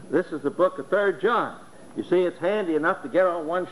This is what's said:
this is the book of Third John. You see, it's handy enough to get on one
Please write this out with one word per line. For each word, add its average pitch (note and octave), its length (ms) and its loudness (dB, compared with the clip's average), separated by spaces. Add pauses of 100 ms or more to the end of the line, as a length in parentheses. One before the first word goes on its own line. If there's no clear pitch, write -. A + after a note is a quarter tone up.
this E3 180 2
is D3 140 -8
the C#3+ 80 -2
book F3 300 2
of - 80 -10
Third G3 340 2
John. G3 380 0 (360)
You - 80 -6
see, F3 180 2
it's F3 180 -2
handy F#3 360 0
enough E3 280 0
to C3+ 60 -8
get F3+ 160 4
on E3+ 200 0
one F3 260 -2